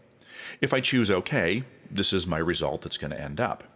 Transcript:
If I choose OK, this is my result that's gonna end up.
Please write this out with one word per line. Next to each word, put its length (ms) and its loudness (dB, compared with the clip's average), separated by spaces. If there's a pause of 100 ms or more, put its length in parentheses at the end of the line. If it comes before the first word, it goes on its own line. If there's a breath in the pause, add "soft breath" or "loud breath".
(600 loud breath)
If 120 -2
I 80 4
choose 300 4
OK, 540 2 (260)
this 220 0
is 140 0
my 120 0
result 440 0
that's 160 -8
gonna 160 -8
end 260 -6
up. 240 -4 (120)